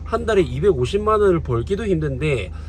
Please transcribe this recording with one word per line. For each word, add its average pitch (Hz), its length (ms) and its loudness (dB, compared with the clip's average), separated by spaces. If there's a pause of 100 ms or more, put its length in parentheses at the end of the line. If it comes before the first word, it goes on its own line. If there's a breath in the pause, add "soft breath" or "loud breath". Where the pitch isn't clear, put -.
한 226 220 -2
달에 214 160 4
이백오십만 175 800 2
원을 180 200 4
벌기도 185 440 -2
힘든데 147 680 -2 (180 loud breath)